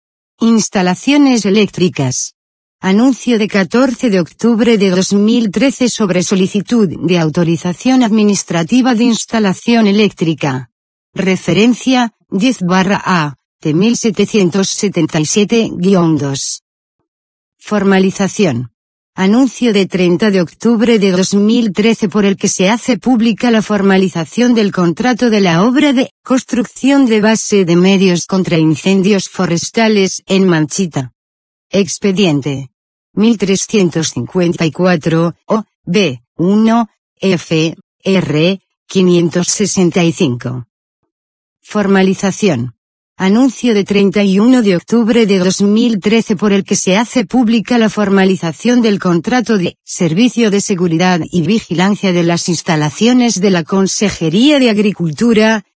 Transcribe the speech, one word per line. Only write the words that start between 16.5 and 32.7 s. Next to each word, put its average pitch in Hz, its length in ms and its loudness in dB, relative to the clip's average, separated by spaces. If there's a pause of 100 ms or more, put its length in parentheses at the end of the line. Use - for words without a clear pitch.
Formalización. 190 1120 0 (460)
Anuncio 226 580 0
de 196 120 2
treinta 180 460 0
de 190 100 0
octubre 226 560 0
de 196 140 2
dos 185 240 0
mil 220 360 2
trece 214 380 0
por 202 160 0
el 196 100 0
que 196 140 -2
se 185 180 0
hace 233 300 -2
pública 233 540 0
la 220 100 2
formalización 196 960 0
del 202 160 0
contrato 196 580 0
de 214 100 2
la 180 240 2
obra 277 300 2
de 254 160 0 (140)
construcción 262 840 0
de 220 160 2
base 208 420 0
de 170 120 2
medios 185 500 2
contra 180 320 -2
incendios 185 720 0
forestales 190 960 -2
en 190 220 2
Manchita. 156 680 -2 (560)
Expediente 160 1000 -2 (420)